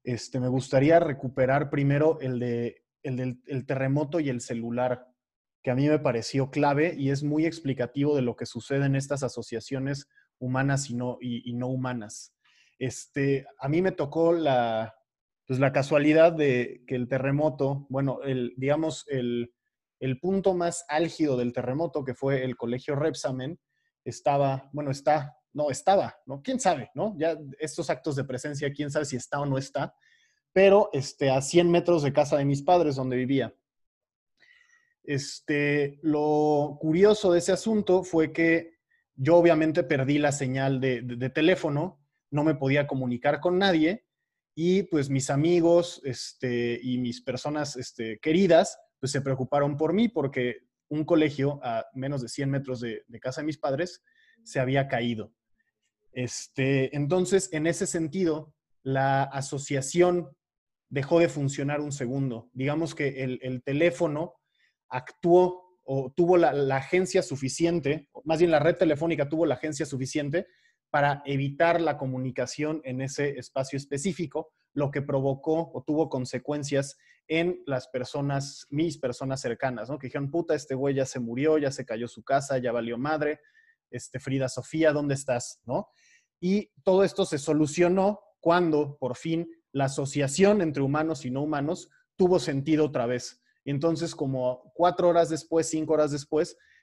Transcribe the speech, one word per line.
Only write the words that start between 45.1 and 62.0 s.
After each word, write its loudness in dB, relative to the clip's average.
mis -2
amigos, 4
este, -4
y -2
mis -4
personas, -6
este, -8
queridas, 4
pues -4
se 0
preocuparon 0
por 0
mí, 2
porque -4
un -2
colegio 2
a -4
menos -6
de -10
cien -4
metros -4
de, -8
de -20
casa -8
de -6
mis -6
padres -4
se -6
había 0
caído. -4
Este, -2
entonces, 0
en -2
ese 0
sentido, -2
la 2
asociación 0
dejó 2
de 4
funcionar -2
un -6
segundo. -6